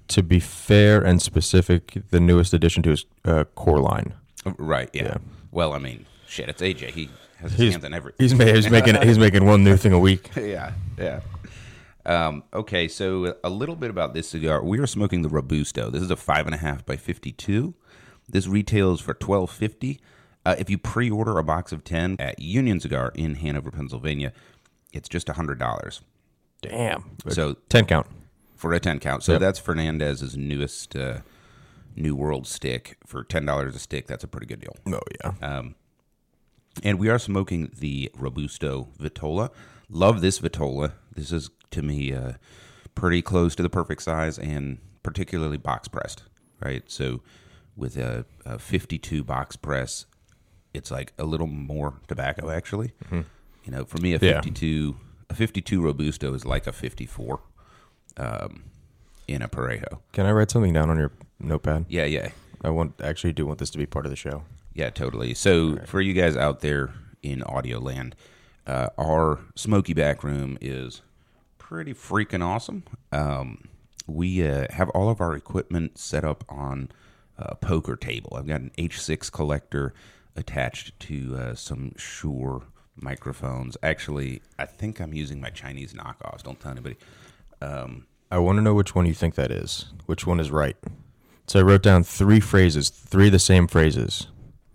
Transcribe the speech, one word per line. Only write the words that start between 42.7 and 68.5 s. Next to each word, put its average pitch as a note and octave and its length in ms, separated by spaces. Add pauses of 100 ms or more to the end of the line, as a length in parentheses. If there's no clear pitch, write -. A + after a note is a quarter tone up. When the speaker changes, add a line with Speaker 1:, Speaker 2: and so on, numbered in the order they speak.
Speaker 2:
pretty F2 280
close F2 340
to F2+ 60
the E2+ 80
perfect E2 320
size D#2+ 360
and C#2+ 400 (240)
particularly D#2 540
box B1+ 320
pressed, - 340 (380)
right? C2+ 260
So B1 360 (520)
with B1+ 220
a, A#1+ 300 (180)
a A#1 140
fifty-two - 680
box C2+ 320
press, C2+ 500 (680)
it's, - 160
like, C2+ 280
a D#2 60
little D#2+ 220
more D2 600
tobacco, C#2+ 440
actually. G2+ 420 (120)
Speaker 1:
Mm-hmm. F2 160 (440)
Speaker 2:
You - 80
know, B1+ 140
for - 120
me, F2+ 140
a D#2+ 80
Speaker 1:
Yeah. E2 140
Speaker 2:
fifty-two, D2+ 600 (340)
a - 40
fifty-two G2+ 460
Robusto D2 540
is A#1+ 100
like B1+ 220
a B1+ 60
fifty-four, A#1+ 680 (800)
um, A1 460 (640)
in C#2 140
a A1 80
Parejo. B1 520 (120)
Speaker 1:
Can G2 140
I G#2 60
write G#2+ 180
something G2 240
down D#2 160
on D#2+ 80
your D2+ 140 (280)
notepad? D#2 480
Speaker 2:
Yeah, E2 160
yeah. D2 280 (300)
Speaker 1:
I D#2+ 60
want, D#2+ 320
actually D#2+ 320
do D2+ 140
want D2 140
this - 100
to - 80
be D2 80
part C#2+ 180
of C#2+ 60
the C2+ 60
show. D2 260 (320)
Speaker 2:
Yeah, C#2 160
totally. A#1+ 420
So E2 360
Speaker 1:
All D2+ 80
right. - 120
Speaker 2:
for F#2+ 140
you F#2+ 100
guys E2+ 240
out C#2 240
there C#2 320 (300)
in C2+ 220
audio B1 340
land, C2 360 (520)